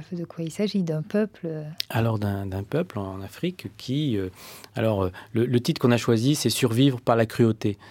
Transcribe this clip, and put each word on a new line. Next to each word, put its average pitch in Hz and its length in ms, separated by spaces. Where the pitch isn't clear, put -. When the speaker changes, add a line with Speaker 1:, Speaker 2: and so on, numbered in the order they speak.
Speaker 1:
de 170 140
quoi 165 180
il 160 80
s'agit. 202 320
D'un 156 180
peuple, 208 440
euh, 156 180
Speaker 2:
Alors, 113 300
d'un, 101 260
d'un 98 180
peuple 147 360
en 95 220
Afrique 170 460
qui, 131 400
euh, 95 120
alors, 110 280
euh, 92 80
le, 113 120
le 123 140
titre 151 200
qu'on 120 120
a 120 60
choisi, 123 380
c'est 120 140
Survivre 123 520
par 120 140
la 113 100
cruauté. 110 520